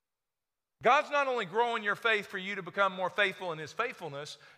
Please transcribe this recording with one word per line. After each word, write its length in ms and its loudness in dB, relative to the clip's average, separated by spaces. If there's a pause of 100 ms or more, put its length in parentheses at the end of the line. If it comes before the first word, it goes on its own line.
(840)
God's 280 4
not 180 2
only 180 -2
growing 380 0
your 100 2
faith 320 2
for 120 -10
you 180 -6
to 60 -6
become 300 2
more 160 -2
faithful 440 0
in 60 -8
his 140 -12
faithfulness, 640 -8 (220)